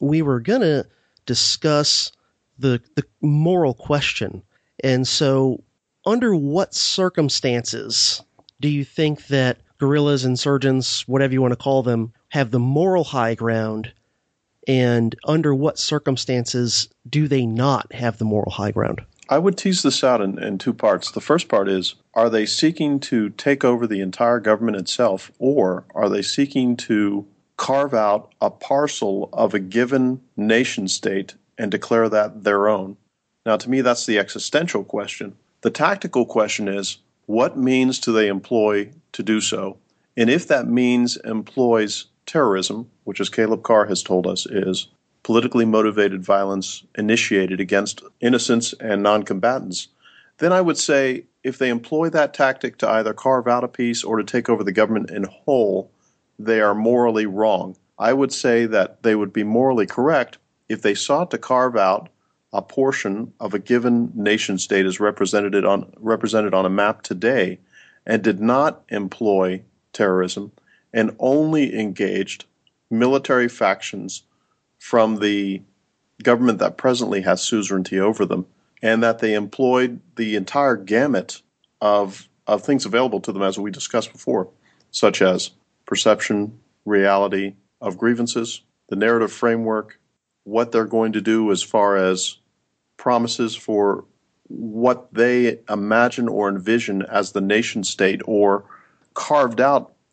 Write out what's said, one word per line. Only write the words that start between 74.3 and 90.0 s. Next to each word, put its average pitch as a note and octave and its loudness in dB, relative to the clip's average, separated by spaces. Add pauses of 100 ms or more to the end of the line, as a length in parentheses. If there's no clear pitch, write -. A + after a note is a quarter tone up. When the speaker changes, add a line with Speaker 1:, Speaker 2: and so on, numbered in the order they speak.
Speaker 2:
from A2 0
the G2+ -2 (600)
government A#2+ 2
that F#2+ 0
presently A#2 0
has F#2 0
suzerainty F#2+ -2
over G#2 0
them, F#2 -4 (360)
and A2+ 2
that A2+ 2
they A2 0
employed A#2+ 0 (180)
the G#2+ -2
entire B2 0
gamut G#2+ 0 (400)
of, G#2 0 (180)
of G#2 0
things C3+ 0
available A2 0
to G2 -8
them, G2 -4
as F#2+ -2
we G2+ -6
discussed - -6
before, A2 -4 (420)
such G#2 2
as F#2 2 (360)
perception, G#2 0 (280)
reality G2 0 (260)
of F#2+ -8
grievances, A#2 -2 (280)
the G2+ -4
narrative A2 2
framework, A2 -2 (460)